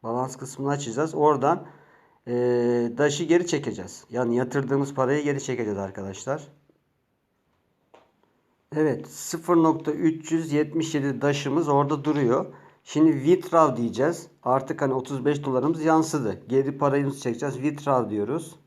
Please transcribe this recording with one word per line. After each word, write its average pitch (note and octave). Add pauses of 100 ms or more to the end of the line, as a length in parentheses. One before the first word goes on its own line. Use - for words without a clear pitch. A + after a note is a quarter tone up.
Balans B2
kısmını C3+
açacağız. C#3+
Oradan, D3 (600)
ee, A#2+
Daş'ı D3
geri E3+
çekeceğiz. G#2
Yani A#2+
yatırdığımız C3+
parayı C3+
geri C#3+
çekeceğiz A2+
arkadaşlar. G2 (2250)
Evet, D#3
sıfır -
nokta D#3+
üç D#3
yüz D#3+
yetmiş D3+
yedi C3+
Daş'ımız C#3+
orada C#3+
duruyor. D3 (300)
Şimdi D#3+
withdraw D3+
diyeceğiz. A#2+ (160)
Artık C3+
hani C3+
otuz C3
beş C#3+
dolarımız C#3+
yansıdı. D#3
Geri C3+
parayımızı C#3
çekeceğiz. B2+
Withdraw C3+
diyoruz. G#2+